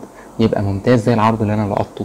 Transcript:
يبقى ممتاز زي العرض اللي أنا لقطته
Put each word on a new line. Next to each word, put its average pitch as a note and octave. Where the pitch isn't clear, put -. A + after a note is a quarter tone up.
يبقى A2+
ممتاز G2+
زي A#2+
العرض A2
اللي G#2
أنا G#2+
لقطته -